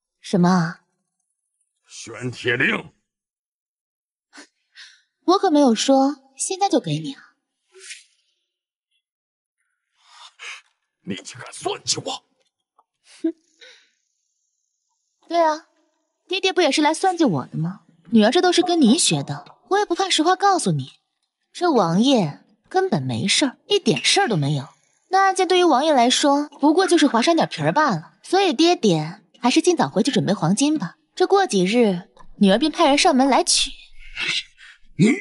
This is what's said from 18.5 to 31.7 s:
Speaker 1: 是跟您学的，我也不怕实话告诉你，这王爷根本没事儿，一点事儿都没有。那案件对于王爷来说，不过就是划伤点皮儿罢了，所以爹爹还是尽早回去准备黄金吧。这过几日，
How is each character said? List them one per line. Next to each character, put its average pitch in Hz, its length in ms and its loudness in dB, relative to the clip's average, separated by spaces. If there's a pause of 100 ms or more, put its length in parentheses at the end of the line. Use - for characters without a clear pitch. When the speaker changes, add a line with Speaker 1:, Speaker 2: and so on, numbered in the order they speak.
Speaker 1:
是 349 80 2
跟 349 180 0
您 254 180 4
学 147 260 -2
的， - 340 -14 (120)
我 381 80 2
也 415 80 0
不 349 80 -4
怕 370 160 -2
实 311 140 0
话 370 120 2
告 381 220 0
诉 196 140 -2
你， 139 220 -6 (580)
这 349 200 -2
王 185 300 2
爷 226 440 0 (240)
根 381 200 0
本 143 140 -2
没 127 240 -4
事 - 180 0
儿， 247 120 -4 (100)
一 415 120 0
点 - 240 -2
事 - 180 0
儿 381 80 -2
都 196 80 -2
没 147 180 -2
有。 135 140 -8 (400)
那 370 140 2
案 381 120 2
件 370 120 0
对 370 120 2
于 359 40 2
王 285 200 2
爷 320 80 2
来 247 180 2
说， 285 380 0 (120)
不 302 140 4
过 359 140 2
就 349 100 4
是 302 100 4
划 233 140 0
伤 339 140 2
点 285 140 0
皮 - 120 -10
儿 147 120 0
罢 294 180 2
了， 160 220 -6 (100)
所 381 180 0
以 370 120 0
爹 339 220 2
爹 165 460 -2 (200)
还 247 80 0
是 311 120 2
尽 349 140 2
早 143 140 -2
回 185 140 0
去 - 80 -4
准 160 140 0
备 170 80 0
黄 185 220 0
金 302 220 0
吧。 - 200 -10 (180)
这 370 120 0
过 392 180 4
几 - 200 0
日， 202 440 0 (280)